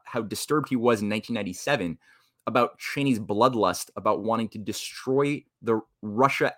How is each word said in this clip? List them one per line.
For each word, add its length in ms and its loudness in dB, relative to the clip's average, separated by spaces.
how 180 -4
disturbed 460 -2
he 80 0
was 260 4
in 60 0
nineteen 260 -4
ninety-seven 640 -2
about 300 2
Cheney's 400 0
bloodlust, 800 2
about 260 0
wanting 260 0
to 100 -14
destroy 840 -2
the 180 0
Russia 560 2